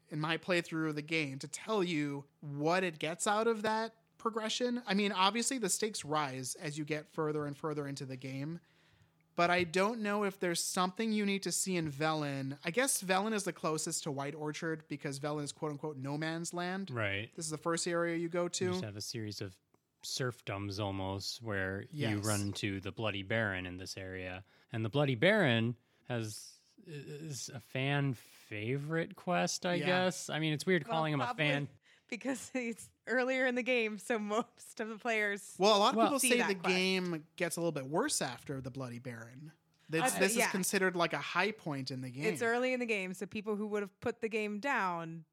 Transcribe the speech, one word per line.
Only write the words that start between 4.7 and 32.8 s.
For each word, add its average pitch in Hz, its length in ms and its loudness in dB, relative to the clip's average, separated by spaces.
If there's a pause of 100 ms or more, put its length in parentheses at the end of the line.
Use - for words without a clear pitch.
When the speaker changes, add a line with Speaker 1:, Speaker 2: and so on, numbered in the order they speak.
Speaker 1:
I 196 80 2
mean, 202 160 4
obviously 208 480 4
the 208 100 0
stakes 208 360 -2
rise 139 560 -2
as 151 180 -6
you 151 60 -2
get 151 280 -4
further 151 340 0
and 143 100 -6
further 147 320 -4
into 139 160 -8
the 131 120 -8
game, 139 440 -6 (760)
but 175 140 6
I 180 120 4
don't 190 380 2
know 208 240 2
if 196 160 -2
there's 175 220 2
something 196 500 0
you 214 120 2
need 196 200 2
to 180 80 0
see 185 240 2
in 160 160 2
Velen. 139 720 0
I 170 80 0
guess 262 300 4
Velen 190 300 2
is 202 120 0
the 175 80 -2
closest 160 520 -2
to 165 60 -2
White 139 240 -4
Orchard 156 540 -4
because 139 320 -6
Velen 147 240 -2
is 139 80 -6
quote 156 200 -4
unquote 147 240 -6
no 139 220 -4
man's 165 340 -2
land. 180 380 -4
Speaker 2:
Right. 107 460 0
Speaker 1:
This 170 80 -6
is 156 80 -4
the 147 60 -4
first 165 280 0
area 170 300 2
you 170 120 0
go 175 200 0
to. - 160 -2
Speaker 2:
You 180 80 2
just 180 120 -2
have 104 120 -6
a 107 40 -8
series 107 400 -6
of 98 140 -8 (480)
serfdoms 101 800 -4
almost 98 600 -2
where 98 400 -2 (100)
you 147 160 -2
Speaker 1:
Yes. 104 160 -2
Speaker 2:
run 104 160 2
into 101 400 -2
the 95 120 -8
Bloody 101 300 -4
Baron 95 440 0
in 90 100 -8
this 90 200 -10
area. 92 460 -8 (300)
And 113 120 -2
the 110 40 0
Bloody 139 260 2
Baron 120 600 4 (320)
has, 113 360 -4 (420)
is 147 680 -10
a 123 60 -10
fan 139 540 0
favorite 143 1040 -6
quest, 175 500 0
I 180 80 2
Speaker 1:
Yeah. 175 120 0
Speaker 2:
guess. 185 440 2
I 147 100 -2
mean, 156 120 2
it's 147 140 -2
weird 180 200 4
Speaker 3:
Well, - 100 -4
Speaker 2:
calling 156 160 2
him 143 80 2
a 127 40 2
Speaker 3:
probably 156 240 0
Speaker 2:
fan. 143 200 0 (400)
Speaker 3:
because 247 460 -6
it's 233 340 -6 (180)